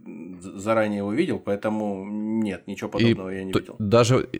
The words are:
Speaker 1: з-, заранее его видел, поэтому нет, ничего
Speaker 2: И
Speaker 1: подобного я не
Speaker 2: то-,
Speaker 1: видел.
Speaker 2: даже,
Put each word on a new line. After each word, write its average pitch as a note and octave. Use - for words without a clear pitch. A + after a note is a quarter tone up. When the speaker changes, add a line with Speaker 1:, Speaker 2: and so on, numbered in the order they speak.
Speaker 1:
з-, F2+
заранее G#2
его G2+
видел, C3+
поэтому G2+
нет, G#2+
ничего G2+
Speaker 2:
И -
Speaker 1:
подобного G#2
я F#2+
не F#2+
Speaker 2:
то-, G2+
Speaker 1:
видел. -
Speaker 2:
даже, A2+